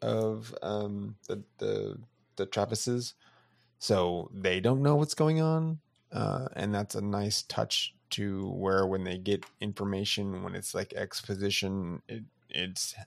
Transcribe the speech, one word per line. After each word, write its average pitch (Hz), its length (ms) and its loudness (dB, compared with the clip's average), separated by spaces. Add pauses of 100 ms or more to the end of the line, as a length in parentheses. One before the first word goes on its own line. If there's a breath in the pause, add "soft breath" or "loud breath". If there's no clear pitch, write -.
of, 113 580 0
um, 104 540 -4 (140)
the, 101 160 -6 (140)
the, 104 400 -2 (360)
the 98 120 -2
Trappis's. 113 680 0 (640 soft breath)
So 87 560 2
they 95 240 2
don't 123 240 4
know 147 140 6
what's 151 180 2
going 156 260 4
on. 160 380 2 (320)
Uh, 107 440 0
and 104 200 0
that's 104 220 -2
a 101 40 0
nice 101 420 0
touch - 520 -2 (160)
to 98 400 -2
where 95 360 4
when 95 160 0
they 90 160 -4
get 95 260 0 (160)
information, 98 840 -2
when 92 100 -6
it's, 92 180 -8
like, 95 220 -4
exposition, 98 1120 -2
it, 113 140 -8 (260)
it's - 460 -4 (120)